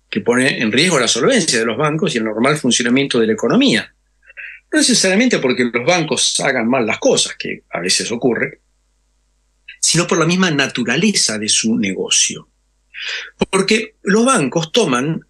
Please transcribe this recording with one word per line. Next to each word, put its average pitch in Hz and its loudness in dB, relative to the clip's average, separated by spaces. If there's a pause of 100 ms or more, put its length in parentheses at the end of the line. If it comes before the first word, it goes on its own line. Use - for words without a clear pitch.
que 107 -4
pone 123 2
en 110 0
riesgo 151 2
la 117 2
solvencia 170 2
de 113 0
los 113 -2
bancos 156 0
y 120 0
el 110 -2
normal 117 0
funcionamiento 127 0
de 110 2
la 110 2
economía. 135 0 (760)
No 311 2
necesariamente 220 2
porque 127 0 (100)
los 120 -4
bancos 160 0
hagan 127 0
mal 123 2
las 101 -4
cosas, - 0
que 95 -10
a - -6
veces 95 -4
ocurre, 117 -2 (1200)
sino 170 0
por 175 0
la 156 4
misma 180 2
naturaleza 127 0
de 107 -6
su - 0
negocio. 92 -2 (1000)
Porque 214 0
los 220 2
bancos 165 0
toman 156 0